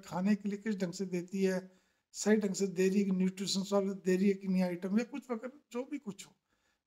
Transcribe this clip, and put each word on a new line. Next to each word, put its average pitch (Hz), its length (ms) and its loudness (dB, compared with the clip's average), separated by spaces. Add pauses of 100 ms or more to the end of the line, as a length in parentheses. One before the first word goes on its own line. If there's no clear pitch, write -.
खाने 190 280 0
के 202 140 -4
लिए 202 100 -6
किस 214 220 -4
ढंग 175 120 -2
से 190 140 -6
देती 180 380 -4
है, 185 160 2 (540)
सही 214 220 4
ढंग 202 180 0
से 196 140 0
दे 185 200 2
रही 196 140 4
है, 190 140 2
nutrition 185 560 0
वाला 196 200 2 (120)
दे 185 120 4
रही 196 120 4
है 196 60 6
कि 196 140 -10
नहीं 185 140 4
item, 180 360 0
या 240 60 0
कुछ 254 260 -10
वगैरह, 247 280 -8 (140)
जो 247 120 -6
भी 285 140 -8
कुछ - 280 -12
हो, - 60 -20 (540)